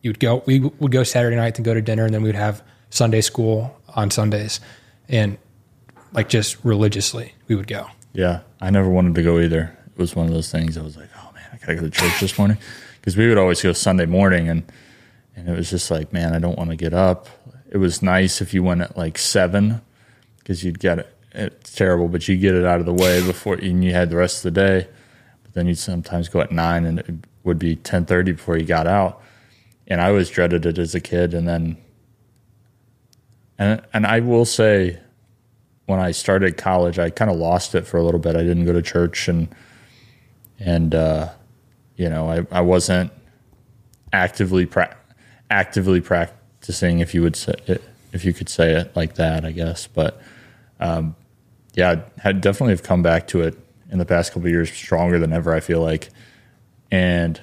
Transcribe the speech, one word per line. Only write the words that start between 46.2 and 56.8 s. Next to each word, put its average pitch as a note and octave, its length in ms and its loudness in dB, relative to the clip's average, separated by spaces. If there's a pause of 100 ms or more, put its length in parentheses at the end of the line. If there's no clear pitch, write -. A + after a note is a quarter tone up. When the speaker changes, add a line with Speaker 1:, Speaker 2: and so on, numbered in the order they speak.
Speaker 2:
if E2 140 -2
you E2+ 80 2
would E2 140 2
say - 180 -6 (140)
it, F2+ 140 -2 (320)
if F2+ 120 -8
you F2+ 80 0
could - 160 -8
say E2 240 2
it E2+ 220 -2
like E2 200 -4
that, D#2+ 300 -2
I D#2+ 60 -8
guess. E2 360 -6
But, - 340 -4 (580)
um, E2 360 -4 (580)
yeah, F2+ 280 2 (160)
I - 40 -20
had F#2+ 200 0
definitely G2+ 320 2
have F2 100 -4
come F2+ 180 2
back E2 280 2
to F2 120 0
it D#2+ 160 -2 (320)
in F#2+ 100 -4
the F2 60 0
past E2+ 280 0
couple F2 140 -4
of F2 40 0
years, E2+ 200 0
stronger F2 480 0
than D#2+ 120 0
ever, E2 220 -2
I D#2+ 80 2
feel E2 200 -2
like. D#2+ 280 -4 (840)